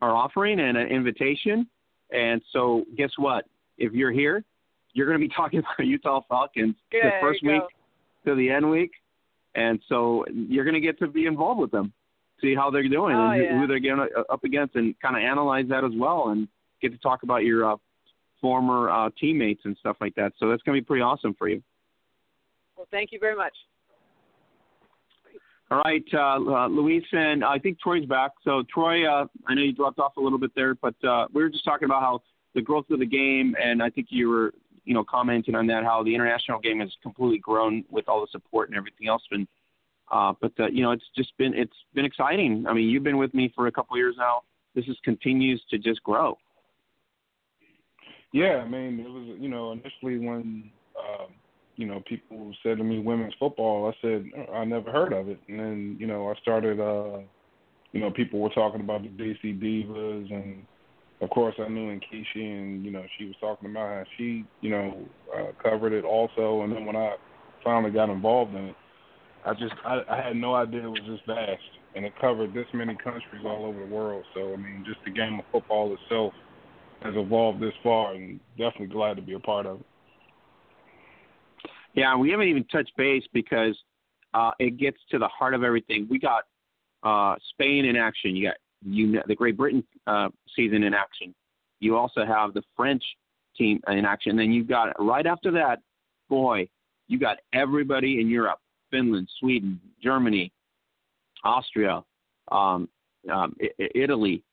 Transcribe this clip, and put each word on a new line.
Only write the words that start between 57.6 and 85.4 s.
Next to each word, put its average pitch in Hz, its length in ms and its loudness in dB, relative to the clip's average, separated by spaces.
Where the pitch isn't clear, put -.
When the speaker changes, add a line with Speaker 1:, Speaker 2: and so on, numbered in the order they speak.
Speaker 3:
you 107 100 -4
know, 104 100 -2
people 104 280 -2
were 104 100 0
talking 107 320 0
about 104 200 -4
the 107 60 -12
D 107 340 -8
C 107 120 -6
Divas, 107 800 -6
and 98 320 -12
of 101 100 -4
course 117 260 0
I 110 120 -6
knew 110 280 -8
Nkechi, 107 380 -12
and, 101 500 -10
you 101 60 -10
know, 95 120 -10
she 107 80 -14
was 95 140 -16
talking 107 320 -8
about 107 180 -6
how 101 140 -8
she, 117 300 -6
you 107 100 -6
know, 101 300 -2
uh, 101 180 -8
covered 110 300 0
it 104 100 0
also. 110 580 0
And 104 100 -2
then 110 140 -6
when 107 120 -4
I 110 180 -2
finally 117 260 2
got 107 200 2
involved 107 440 2
in 98 120 -10
it, 95 100 -14
I 104 80 -2
just, 110 200 -8
I, 123 260 -2
I 117 120 -4
had 120 140 -4
no 123 180 -2
idea 117 300 -2
it 113 60 -8
was 107 180 -10
this 110 180 -10
vast, 110 360 -6
and 98 100 -8
it 104 140 -10
covered 110 340 0
this 120 200 -8
many 113 220 -4
countries 117 500 -12
all 107 200 -8
over 104 140 -10
the 98 160 -12
world. 104 300 -6
So, 95 180 -6
I 98 40 -10
mean, 98 280 -12
just 107 200 -12
the 101 60 -10
game 110 280 -4
of - 120 -12
football 107 440 0
itself 110 380 -2
has 107 140 -6
evolved 107 440 2
this 110 220 -4
far, 110 320 2
and 95 260 -14
definitely 113 300 -4
glad 104 280 -2
to 95 80 -12
be 95 100 -12
a 95 60 -8
part 101 260 -2
of 95 140 -10
it. - 60 -20
Speaker 1:
Yeah, 131 220 4
we 131 160 4
haven't 208 160 2
even 143 180 2
touched - 300 -2
base 135 380 2
because, 113 440 0
uh, 113 260 2
it 123 180 0
gets 135 200 -2
to 135 100 0
the 107 80 0
heart 131 260 -2